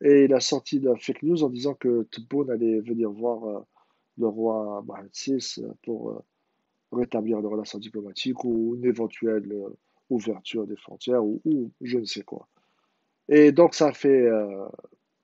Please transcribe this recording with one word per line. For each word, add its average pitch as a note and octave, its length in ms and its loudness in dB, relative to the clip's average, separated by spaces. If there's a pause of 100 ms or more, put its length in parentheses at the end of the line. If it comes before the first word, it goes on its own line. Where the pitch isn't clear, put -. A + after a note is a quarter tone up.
et C#3+ 220 8
il C3+ 100 4
a B2+ 60 4
sorti C#3 400 -2
la C3 160 2
fake - 260 -6
news D#3+ 220 0
en C#3 60 2
disant B2+ 260 -4
que A#2+ 360 -2
Tebboune C3 380 -4
allait A2+ 300 0
venir A2+ 320 -4
voir, A2+ 360 -6
euh, G#2 120 -8 (580)
le A#2 100 0
roi G#2+ 600 -4
Mohamed G2 260 -16
six, C3 460 -6
euh, A2+ 120 -12 (120)
pour, A#2 260 -8
euh, - 140 -12 (680)
rétablir A2+ 500 -2
des G#2 60 -4
relations G#2 300 -8
diplomatiques G#2+ 680 -8
ou A#2 320 0
une B2 100 -4
éventuelle, A2 680 -2
euh, G2+ 180 -8 (400)
ouverture G#2+ 560 -4
des G#2 100 -10
frontières A#2+ 480 -2
ou, G#2+ 220 -2
ou C#3 260 0 (100)
je B2 160 -2
ne A2+ 80 -4
sais G2+ 160 -10
quoi. - 260 -16 (800)
Et D3 240 10
donc, D#3+ 240 6
ça D#3 120 4
a C#3 40 0
fait, C#3 300 4
euh, G#2 440 0 (580)